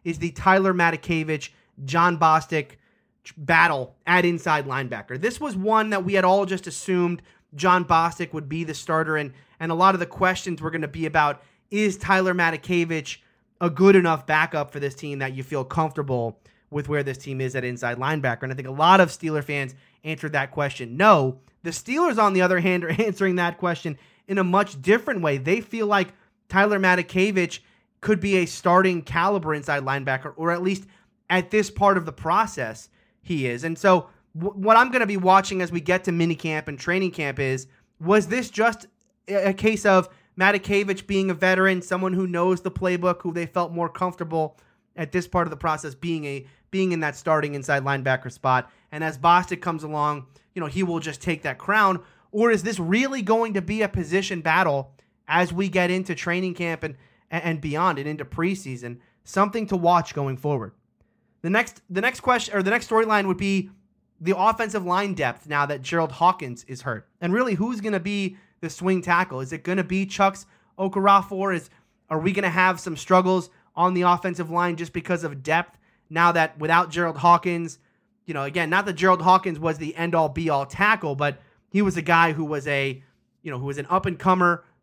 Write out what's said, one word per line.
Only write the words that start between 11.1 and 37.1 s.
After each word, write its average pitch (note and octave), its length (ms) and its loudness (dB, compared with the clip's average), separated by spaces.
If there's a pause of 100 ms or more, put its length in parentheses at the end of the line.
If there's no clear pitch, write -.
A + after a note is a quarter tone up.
is G3+ 260 0
Tyler F#3+ 360 2
Matakevich E3 840 -2 (440)
a F3 80 0
good F#3+ 260 6
enough E3 300 4
backup D#3 460 0
for D3 80 -10
this C#3 160 -6
team C#3+ 240 -10
that C3+ 140 -6
you C3 100 -10
feel C3+ 200 -4
comfortable C3+ 760 -4 (300)
with D3 200 -8
where D3 140 0
this C3+ 140 -6
team C3+ 220 -10
is C3 160 -4
at B2+ 80 -4
inside A#2+ 340 -4
linebacker? C3+ 460 -2
And C3 80 -6
I C3 40 -6
think C3 120 -10
a C3 40 -10
lot E3 280 6
of F3 100 6
Steeler D#3 340 -4
fans C#3 320 -6 (280)
answered D#3 300 -8
that C3+ 180 -2
question C3 460 -6
no. D#3 420 4 (220)
The E3+ 80 -8
Steelers, B3+ 520 0
on G3+ 120 4
the F#3 80 4
other F3+ 180 4
hand, F3 240 0
<laughs> - 20 -8
are D#3+ 40 -6
answering F#3+ 460 0
that F3 220 -2
question E3 400 -6 (300)
in G3 100 -2
a F#3+ 60 2
much F#3 380 0
different A3 400 0
way. D3 160 0
They E3 240 0
feel A3 260 -6
like G3 260 0 (360)
Tyler G3+ 300 2
Matakevich F#3 800 2 (420)
could G#3 180 0
be G3 180 0
a F3+ 80 2
starting F3+ 560 2
caliber E3+ 520 0
inside C#3+ 300 -2
linebacker, C3+ 520 -4
or E3 160 -2
at F3 100 -2
least F#3+ 240 -2 (440)
at F3+ 220 0
this G#3 180 2
part G3 280 4
of E3 80 -4
the D#3+ 60 -8
process, D#3+ 800 -4 (320)
he C#3+ 260 -4
is. B2 160 -6
And E3 140 -6
so F#3 320 4 (280)
w-, G3 220 -6
what G#3+ 160 6
I'm B3 160 6
gonna A#3+ 140 2
be G3+ 100 -2
watching F#3+ 460 4
as E3 100 -4
we F3 80 -2
get F3+ 240 0
to F#3+ 80 -2
minicamp E3 560 -2
and C#3+ 100 -10
training F3+ 340 -2